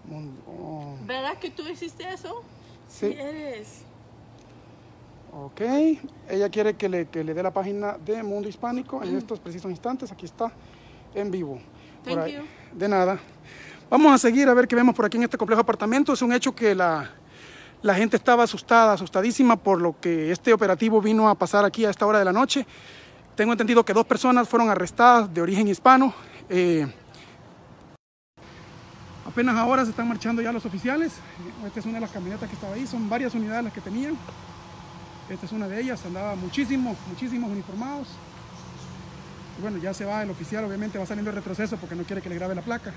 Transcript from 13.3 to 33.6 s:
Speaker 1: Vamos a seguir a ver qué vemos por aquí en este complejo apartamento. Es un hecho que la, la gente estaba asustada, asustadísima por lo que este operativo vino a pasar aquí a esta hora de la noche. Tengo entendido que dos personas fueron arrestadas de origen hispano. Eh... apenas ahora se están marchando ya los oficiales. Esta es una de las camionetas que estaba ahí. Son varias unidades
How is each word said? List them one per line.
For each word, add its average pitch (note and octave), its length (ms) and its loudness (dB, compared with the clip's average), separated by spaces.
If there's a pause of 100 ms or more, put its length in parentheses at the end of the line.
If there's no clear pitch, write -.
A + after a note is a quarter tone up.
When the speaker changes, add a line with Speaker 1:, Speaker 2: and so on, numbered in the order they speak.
Speaker 1:
Vamos D4+ 240 8
a B3+ 40 8
seguir B3+ 320 6
a B3 40 8
ver B3 140 6
qué - 80 0
vemos A#3+ 180 6
por A3 120 2
aquí G#3 100 0
en A#3+ 80 2
este - 140 -4
complejo G#3+ 240 2
apartamento. A#3+ 500 2
Es C4 100 2
un A#3+ 120 2
hecho B3 200 0
que G#3+ 220 2
la, E3 340 0 (720)
la G3+ 120 4
gente G#3 240 2
estaba A#3+ 260 6
asustada, A3+ 500 6
asustadísima G#3+ 600 4
por G3 240 2
lo F3 200 0
que E3 320 0
este F3+ 200 2
operativo G#3+ 500 4
vino A3 280 4
a G3+ 60 4
pasar G3+ 280 2
aquí G#3+ 220 2
a G#3 40 4
esta G3+ 160 0
hora G#3+ 140 4
de G3 60 4
la F3+ 80 2
noche. C4 320 2 (680)
Tengo A3+ 160 2
entendido A3+ 340 4
que G3 80 -2
dos A3 120 4
personas B3 440 2
fueron A#3 200 4
arrestadas G#3 640 6
de E3 100 -2
origen G3 260 2
hispano. G3+ 440 6 (380)
Eh... F3 380 2 (2500)
apenas A#3+ 280 0
ahora B3 280 4
se A3 80 -2
están A#3 160 -4
marchando A3+ 340 -2
ya A#3 100 -2
los A#3 140 -6
oficiales. B3 480 -4 (520)
Esta G3+ 140 -10
es G3+ 60 -10
una A3+ 100 -6
de A3+ 60 -6
las G#3+ 100 -8
camionetas G3+ 380 -8
que G#3 60 -12
estaba G3 180 -10
ahí. B3 140 -6
Son A3+ 200 -6
varias A#3+ 280 -2
unidades A3+ 280 -4